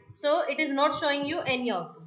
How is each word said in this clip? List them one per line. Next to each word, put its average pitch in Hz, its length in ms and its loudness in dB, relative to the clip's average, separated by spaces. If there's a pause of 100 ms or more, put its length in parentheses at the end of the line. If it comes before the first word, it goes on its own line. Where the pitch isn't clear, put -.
(140)
So 294 340 2
it 285 120 -2
is 311 100 0
not 285 280 2
showing 285 280 0
you 320 140 -2
any 247 300 0
output. 175 360 -6